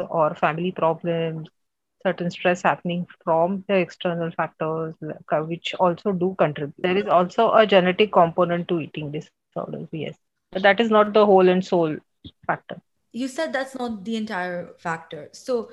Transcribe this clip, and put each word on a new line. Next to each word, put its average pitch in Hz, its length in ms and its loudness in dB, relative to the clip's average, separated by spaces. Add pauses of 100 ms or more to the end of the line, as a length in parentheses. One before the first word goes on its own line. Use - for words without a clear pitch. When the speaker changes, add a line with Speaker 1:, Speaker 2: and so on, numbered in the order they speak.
Speaker 1:
or 160 260 0
family 170 380 -2
problems, 165 800 -4 (560)
certain 175 240 -2
stress 180 320 -2
happening 175 440 -2 (160)
from 175 460 0
the 202 60 0
external 170 560 -2
factors, 160 720 -6
like, - 280 -10
uh, 156 120 0
which 165 320 -8
also 180 380 0
do 185 260 -2
contribute. 151 400 -2
There 180 180 0
is 202 100 -2
also 185 460 2
a 220 140 6
genetic 190 460 4
component 175 560 2
to 170 120 0
eating 147 320 -10
disorders, - 800 -12
yes. 151 240 -8 (360)
But 190 100 -6
that 196 180 4
is 233 80 0
not 214 240 4
the 208 140 6
whole 190 240 8
and 185 120 2
sole 165 360 0 (480)
factor. - 340 -6 (320)
Speaker 2:
You 254 160 -6
said 311 240 -6
that's 269 220 -6
not 226 300 -8
the 226 120 -6
entire 180 600 -6
factor. 165 540 -10
So 240 400 -6